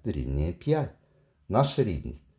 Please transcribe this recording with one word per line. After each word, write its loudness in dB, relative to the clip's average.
дорівнює -2
п'ять. -2
Наша 2
рівність -6